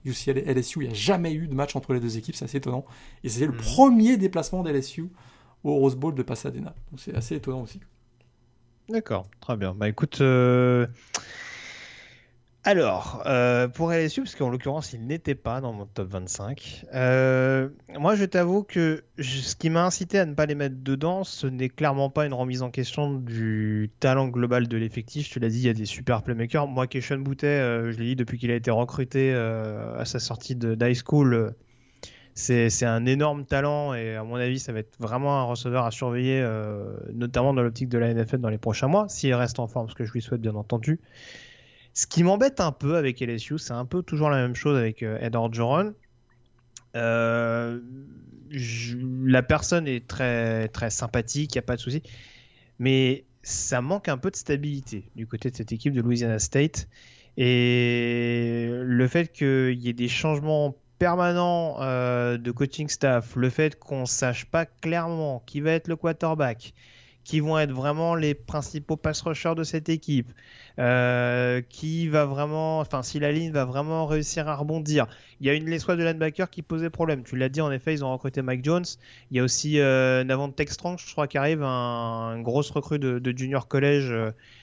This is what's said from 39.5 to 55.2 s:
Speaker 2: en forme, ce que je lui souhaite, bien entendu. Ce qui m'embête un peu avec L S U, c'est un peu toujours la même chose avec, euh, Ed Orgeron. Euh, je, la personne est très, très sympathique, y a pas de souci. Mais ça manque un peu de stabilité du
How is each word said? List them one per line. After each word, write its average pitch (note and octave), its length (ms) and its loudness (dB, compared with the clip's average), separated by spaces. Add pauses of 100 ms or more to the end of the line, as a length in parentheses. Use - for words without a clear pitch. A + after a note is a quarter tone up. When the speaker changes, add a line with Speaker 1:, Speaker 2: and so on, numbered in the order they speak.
Speaker 2:
en A#2 80 -4
forme, A2+ 220 -6
ce - 60 -18
que A#2+ 100 -4
je A2 80 -8
lui A#2+ 80 -2
souhaite, A#2+ 180 -4
bien A2 160 -2
entendu. A#2 460 -2 (920)
Ce - 120 -2
qui E3+ 160 4
m'embête G#3+ 360 4
un E3+ 120 2
peu C#3+ 260 -2
avec C3+ 240 0
L A#2+ 80 -2
S A#2 220 -6
U, D3+ 80 -4
c'est - 140 -8
un A#2+ 120 -6
peu F3 160 -4
toujours D3+ 300 0
la C#3 60 4
même B2 180 2
chose D3 200 2
avec, A2+ 280 0
euh, A2 180 -4
Ed A#2 140 -2
Orgeron. A#2 580 0 (1000)
Euh, A#2 840 0 (680)
je, A#2+ 480 -6 (260)
la C3 200 8
personne D#3 440 2
est B2 200 -2
très, A#2 640 0
très - 200 -4
sympathique, A#2+ 640 -4
y C3 60 -2
a - 20 0
pas B2 140 -2
de A2+ 60 -6
souci. C#3 200 -4 (800)
Mais C3 460 4 (180)
ça - 380 -2
manque F3+ 260 -2
un C#3+ 100 0
peu F#3 140 -2
de - 40 -12
stabilité C#3+ 680 -4 (120)
du A2+ 120 -8